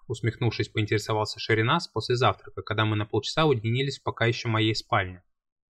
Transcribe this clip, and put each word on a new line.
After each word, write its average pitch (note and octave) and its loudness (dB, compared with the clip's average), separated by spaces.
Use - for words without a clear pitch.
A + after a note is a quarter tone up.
усмехнувшись, A2+ -2
поинтересовался G#2+ -2
Шаринас A#2+ 0
после A#2+ -2
завтрака, G#2+ 0
когда A2 0
мы G#2+ 2
на G#2 -2
полчаса D#3 0
уединились B2+ 0
в - -20
пока A2+ -2
еще A#2 0
моей A2 2
спальне. F#2 -2